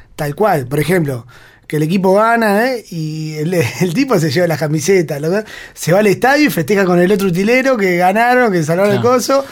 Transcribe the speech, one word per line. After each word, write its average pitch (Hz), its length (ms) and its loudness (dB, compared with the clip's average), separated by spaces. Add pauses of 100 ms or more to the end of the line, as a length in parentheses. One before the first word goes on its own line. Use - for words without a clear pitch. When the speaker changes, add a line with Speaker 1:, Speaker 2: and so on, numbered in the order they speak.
(140)
Speaker 1:
tal 147 200 -6
cual. 170 320 0
Por 143 120 -4
ejemplo, 147 480 -2 (400)
que 156 100 -6
el 151 80 0
equipo 185 300 0
gana, 226 560 2
¿eh? 233 200 -8
Y 156 460 -8
el, 156 180 -4
<laughs> 147 260 -2
el 175 140 -2
tipo 247 240 0
se 156 120 0
lleva 175 160 0
las 160 120 -2
camisetas, 156 640 0
lo 160 80 -2
que, 208 140 -2 (280)
se - 200 -4
va 190 80 4
al 214 80 2
estadio 269 400 2
y - 20 0
festeja 196 340 0
con 175 160 2
el 180 100 4
otro 196 180 0
utilero 240 500 0
que 185 180 0
ganaron, 226 560 2
que 175 100 0
salvaron 180 300 0
el 196 80 0
Speaker 2:
Claro. 247 160 2
Speaker 1:
coso. 277 360 0